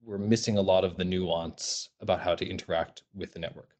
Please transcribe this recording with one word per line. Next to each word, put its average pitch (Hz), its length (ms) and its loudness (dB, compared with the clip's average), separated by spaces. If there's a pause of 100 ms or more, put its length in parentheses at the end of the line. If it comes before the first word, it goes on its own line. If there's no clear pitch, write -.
we're 110 140 -6
missing 107 400 2
a 101 40 4
lot 92 220 6
of 87 140 0
the 92 80 -2
nuance 85 840 -2 (100)
about 95 220 0
how 87 140 2
to - 120 -4
interact 82 560 -4 (100)
with 92 200 -10
the 87 60 -14
network. 80 400 -12